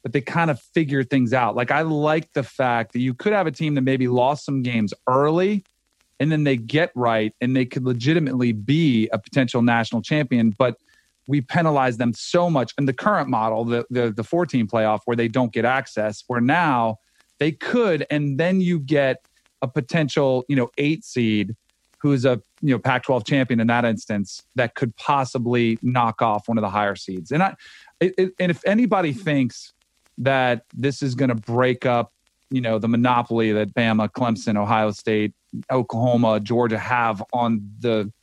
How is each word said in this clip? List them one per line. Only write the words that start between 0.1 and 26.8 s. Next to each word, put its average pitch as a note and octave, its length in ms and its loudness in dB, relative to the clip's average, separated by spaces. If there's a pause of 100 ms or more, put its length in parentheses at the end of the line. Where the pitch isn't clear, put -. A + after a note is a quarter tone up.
they C#3 80 0
kind E3 300 -2
of B2 100 -4
figured C3+ 480 -2
things B2+ 240 2
out. A#2 220 0
Like, B2 160 -2
I D3 100 2
like D#3 520 0
the C#3 100 -2
fact A#2+ 500 -2
that B2 60 -2
you B2+ 140 0
could G#3 200 -2
have F#3+ 140 2
a - 40 -2
team D3+ 240 -4
that C3+ 60 0
maybe C3 260 0
lost B2 380 0
some C3+ 160 -2
games A#2 320 -2 (160)
early, E3 540 2 (560)
and D3+ 120 0
then D#3 120 0
they C3+ 140 2
get B2+ 380 -2
right, A2+ 460 0
and B2+ 140 0
they B2+ 100 2
could B2+ 180 -6
legitimately B2+ 720 0
be A#2+ 560 2
a G#2+ 100 -2
potential B2+ 420 -2
national A#2 400 2
champion, B2 560 0
but B2 200 0 (500)
we C#3 140 0
penalize C3+ 560 0
them A#2+ 160 0
so F3 360 0
much E3+ 280 0
in C#3 80 0
the C3+ 80 0
current F3 340 0
model, A2+ 380 0
the, A#2+ 240 -2
the, A#2+ 220 0
the G#2+ 120 -8
four-team C#3+ 440 0
playoff, G#2+ 380 0
where A#2+ 120 0
they A#2 100 0
don't A#2+ 240 0
get A2+ 140 -2
access, A#2+ 640 -2
where B2 120 -4
now B2 600 2 (400)
they D#3 120 0
could, F#3 600 0
and D3 280 -2
then F#3 220 2
you F3 180 0
get C3+ 460 0 (360)
a C3 60 -4
potential, C3+ 800 0
you C#3+ 80 0
know, A#2+ 220 0
eight D3 260 -2
seed A2 520 0 (420)
who's C#3 260 0
a, B2 160 2 (220)
you D3 80 0
know, B2 80 2
Pac-twelve B2 480 0
champion C3 340 0
in A2+ 80 2
that A#2+ 160 2
instance G#2 600 -4 (100)
that B2 220 -2
could A#2 200 -4
possibly A#2+ 840 0
knock B2 400 0
off G#2+ 260 0
one A2+ 120 -2
of - 20 0
the G#2 80 -2
higher G2+ 260 0